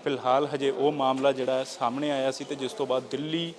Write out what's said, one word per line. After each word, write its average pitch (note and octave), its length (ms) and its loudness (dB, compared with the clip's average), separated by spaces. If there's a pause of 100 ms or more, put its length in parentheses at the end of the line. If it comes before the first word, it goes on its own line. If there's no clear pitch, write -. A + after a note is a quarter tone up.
ਫਿਲਹਾਲ C3 420 2
ਹਜੇ C#3 240 0
ਉਹ C3+ 220 2
ਮਾਮਲਾ C3+ 400 2
ਜਿਹੜਾ C3 220 0
ਹੈ C3 100 0
ਸਾਹਮਣੇ C3+ 480 -2
ਆਇਆ C3+ 200 2
ਸੀ C#3 120 -8
ਤੇ C#3+ 120 -6
ਜਿਸ C3 180 -4
ਤੋਂ C#3+ 140 -2
ਬਾਅਦ B2+ 240 0
ਦਿੱਲੀ D#3+ 480 -4